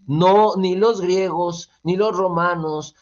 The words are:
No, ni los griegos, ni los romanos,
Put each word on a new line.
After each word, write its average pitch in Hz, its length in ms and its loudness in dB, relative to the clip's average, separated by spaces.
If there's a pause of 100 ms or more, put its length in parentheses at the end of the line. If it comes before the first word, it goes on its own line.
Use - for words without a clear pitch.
No, 190 500 4
ni 185 180 0
los 208 260 0
griegos, 175 680 -2 (140)
ni 175 120 0
los 202 220 0
romanos, 170 840 -2